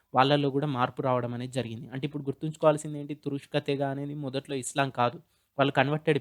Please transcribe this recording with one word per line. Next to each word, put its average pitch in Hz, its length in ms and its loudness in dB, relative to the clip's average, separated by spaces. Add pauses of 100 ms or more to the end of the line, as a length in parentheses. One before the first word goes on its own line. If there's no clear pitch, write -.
(160)
వాళ్ళలో 139 340 6
కూడా 139 180 0
మార్పు 127 340 -2
రావడం 123 320 0
అనేది 123 180 -8
జరిగింది. 117 380 -6
అంటే 131 180 -6
ఇప్పుడు 147 160 -6
గుర్తుంచుకోవాల్సింది 151 760 0
ఏంటి? 143 140 -8
తురుష్క 139 440 -4
తెగ 143 280 0
అనేది 139 280 -4
మొదట్లో 139 420 -6
ఇస్లాం 135 340 0
కాదు, 123 320 -2 (360)
వాళ్ళు 139 140 4
కన్వర్టెడ్ 147 500 2